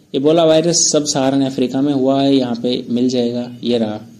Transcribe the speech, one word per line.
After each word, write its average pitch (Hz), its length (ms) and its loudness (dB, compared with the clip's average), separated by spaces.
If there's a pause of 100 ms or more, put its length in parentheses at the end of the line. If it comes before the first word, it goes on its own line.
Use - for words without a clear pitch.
(140)
Ebola 156 300 4
virus 160 480 2
सब 147 120 2
Saharan 139 360 0
Africa 135 400 -2
में 143 120 0
हुआ 135 300 0
है, 139 140 4
यहाँ 120 260 0
पे 123 280 -4
मिल 123 180 0
जाएगा, 123 560 -4
ये 120 140 0
रहा, 107 220 -4 (200)